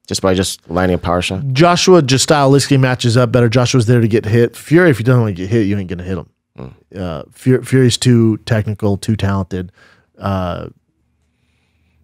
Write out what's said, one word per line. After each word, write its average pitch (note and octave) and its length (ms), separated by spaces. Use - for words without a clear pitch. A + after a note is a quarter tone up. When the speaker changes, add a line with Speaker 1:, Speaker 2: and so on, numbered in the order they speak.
Speaker 1:
Just - 140
by F#2+ 140
just - 340
landing F2+ 260
a E2+ 40
power F2 220
shot? F#2+ 200
Speaker 2:
Joshua E3+ 500
just B2+ 260
stylistically C#3+ 500
matches B2+ 380
up B2 140
better. A#2+ 180
Joshua's B2 380
there A#2+ 140
to A2+ 60
get G#2+ 180
hit. A#2 300
Fury, E3+ 360
if A2 80
he A2+ 40
doesn't B2 180
want G#2+ 140
to F2 60
get G2 80
hit, A2+ 160
you G2+ 140
ain't F#2 100
gonna F2 140
hit F#2 160
him. - 100
Speaker 1:
Mm. B1+ 140
Speaker 2:
Uh, E2+ 360
Fu-, B2+ 320
Fury's B2+ 340
too A2+ 480
technical, G#2 520
too A2 180
talented. G2 560
Uh, F2+ 480